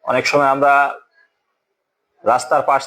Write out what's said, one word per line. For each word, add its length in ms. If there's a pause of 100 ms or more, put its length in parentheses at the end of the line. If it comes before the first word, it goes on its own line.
অনেক 240
সময় 200
আমরা 260 (1500)
রাস্তার 380
পাশ 240